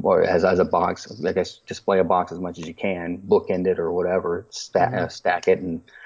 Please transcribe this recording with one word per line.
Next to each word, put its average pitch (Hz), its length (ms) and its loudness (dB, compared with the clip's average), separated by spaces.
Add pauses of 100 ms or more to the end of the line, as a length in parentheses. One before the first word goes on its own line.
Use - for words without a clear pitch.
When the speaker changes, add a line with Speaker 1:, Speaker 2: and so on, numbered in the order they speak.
Speaker 1:
or 87 200 4
as, 90 220 4
as 92 140 4
a 90 60 4
box, 90 600 -2
I 90 80 0
guess, - 340 -4
display 98 320 0
a 92 60 4
box 87 280 2
as 85 60 -10
much 90 200 -8
as 82 80 -10
you 82 80 -12
can, 90 440 -6
bookend 95 480 0
it 87 120 0
or 85 140 -2
whatever, 90 560 -2
sta-, - 380 -2
Speaker 2:
Mm-hmm. 120 120 -4
Speaker 1:
uh, 85 100 -2
stack - 380 -2
it, 95 120 4
and, 85 240 -8 (240)